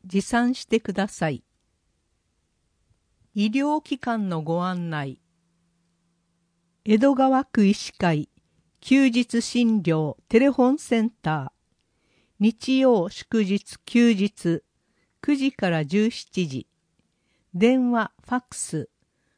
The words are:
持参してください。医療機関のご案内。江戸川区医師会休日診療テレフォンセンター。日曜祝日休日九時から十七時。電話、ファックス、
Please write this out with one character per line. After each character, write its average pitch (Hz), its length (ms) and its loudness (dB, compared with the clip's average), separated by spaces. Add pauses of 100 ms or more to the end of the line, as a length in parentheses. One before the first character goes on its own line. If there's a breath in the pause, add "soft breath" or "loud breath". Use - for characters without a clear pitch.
持 196 180 -2
参 240 320 0
し - 120 -12
て 226 120 0
く 202 140 -6
だ 196 160 -4
さ - 220 -4
い。 135 120 -8 (1900)
医 208 120 0
療 285 360 -2
機 269 160 -8
関 220 300 -4
の 165 140 -4
ご 165 240 -4
案 180 220 -6
内。 143 320 -8 (1600)
江 214 160 4
戸 277 160 4
川 269 280 2
区 208 220 2
医 196 80 4
師 - 180 -10
会 160 360 -2 (520)
休 269 280 4
日 240 340 0
診 226 400 0
療 156 340 -2 (120)
テ 226 100 4
レ 269 100 4
フ 262 140 2
ォ 247 120 4
ン 311 40 -2
セ 226 240 -2
ン 233 80 -2
タ - 220 -4
ー。 139 180 -6 (880)
日 233 400 0
曜 233 300 4
祝 - 340 -2
日 196 420 -4
休 233 280 4
日 190 500 -2 (600)
九 285 120 0
時 269 160 0
か 190 200 -2
ら 160 140 -2
十 208 260 0
七 - 360 -6
時。 131 220 -10 (840)
電 247 360 2
話、 233 220 -2 (120)
フ - 60 -20
ァ 247 60 -2
ッ 254 40 -4 (100)
ク - 60 -18
ス、 - 340 -8 (480)